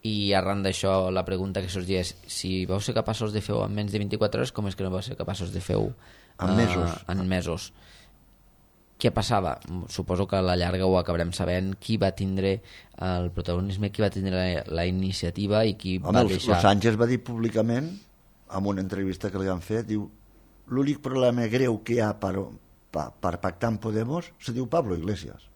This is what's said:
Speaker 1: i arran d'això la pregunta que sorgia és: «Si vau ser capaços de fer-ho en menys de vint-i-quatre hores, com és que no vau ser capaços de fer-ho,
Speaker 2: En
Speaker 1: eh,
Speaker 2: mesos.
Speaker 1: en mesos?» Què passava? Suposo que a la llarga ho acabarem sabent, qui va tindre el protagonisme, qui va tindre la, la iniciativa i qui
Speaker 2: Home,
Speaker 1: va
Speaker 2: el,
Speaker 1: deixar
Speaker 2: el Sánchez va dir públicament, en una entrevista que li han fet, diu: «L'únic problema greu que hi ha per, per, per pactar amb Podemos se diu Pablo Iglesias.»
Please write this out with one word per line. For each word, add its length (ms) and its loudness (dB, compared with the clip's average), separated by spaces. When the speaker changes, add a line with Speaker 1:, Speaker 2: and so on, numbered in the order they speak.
Speaker 1:
i 300 2
arran 300 2
d'això 500 2
la 140 0
pregunta 340 -2
que 80 -6
sorgia 320 0
és: 140 -4
«Si 380 -2
vau 160 -2
ser 140 -4
capaços 400 -2
de 80 0
fer-ho 240 0
en 80 -4
menys 180 -2
de 60 0
vint-i-quatre 420 0
hores, 100 -2
com 160 -4
és 80 -4
que 80 -6
no 80 -2
vau 120 -2
ser 120 -8
capaços 380 -6
de 80 -4
fer-ho, 320 0
Speaker 2:
En 80 0
Speaker 1:
eh, 80 4
Speaker 2:
mesos. 500 2
Speaker 1:
en 220 -2
mesos?» 440 -2
Què 140 2
passava? 460 0
Suposo 380 -2
que 100 0
a 60 4
la 140 2
llarga 300 0
ho 120 6
acabarem 340 0
sabent, 460 0
qui 180 -2
va 160 2
tindre 500 0
el 320 -2
protagonisme, 600 -2
qui 120 -2
va 80 4
tindre 220 -4
la, 340 0
la 200 -2
iniciativa 760 0
i 120 2
qui 220 -4
Speaker 2:
Home, 140 -2
Speaker 1:
va 100 6
Speaker 2:
el, 60 4
Speaker 1:
deixar 280 2
Speaker 2:
el 60 4
Sánchez 340 6
va 100 4
dir 160 2
públicament, 760 0
en 160 -2
una 140 0
entrevista 500 -4
que 80 -4
li 100 0
han 120 0
fet, 260 -4
diu: 240 -2
«L'únic 320 0
problema 460 2
greu 360 2
que 120 -2
hi 60 4
ha 180 2
per, 160 -2
per, 160 -4
per 180 -2
pactar 300 -2
amb 120 -2
Podemos 580 -2
se 140 -8
diu 140 -4
Pablo 300 0
Iglesias.» 600 -6